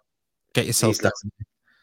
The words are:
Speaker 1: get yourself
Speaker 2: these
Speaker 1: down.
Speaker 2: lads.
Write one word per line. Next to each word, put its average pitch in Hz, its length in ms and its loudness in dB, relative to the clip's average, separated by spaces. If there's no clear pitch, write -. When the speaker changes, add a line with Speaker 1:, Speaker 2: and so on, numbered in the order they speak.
Speaker 1:
get 117 120 0
yourself 113 280 2
Speaker 2:
these - 80 -4
Speaker 1:
down. 104 100 2
Speaker 2:
lads. 98 80 -8